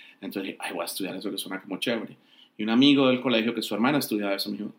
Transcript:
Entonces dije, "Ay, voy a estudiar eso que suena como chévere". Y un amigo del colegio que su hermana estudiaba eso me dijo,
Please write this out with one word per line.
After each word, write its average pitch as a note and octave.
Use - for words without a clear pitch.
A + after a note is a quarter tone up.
Entonces G2
dije, G#2
"Ay, -
voy F2
a -
estudiar F#2
eso F#2+
que F#2+
suena F#2+
como F#2
chévere". A2+
Y G#2+
un G#2+
amigo C3+
del B2+
colegio A#2+
que A2+
su -
hermana B2+
estudiaba G#2
eso G2
me G2+
dijo, G#2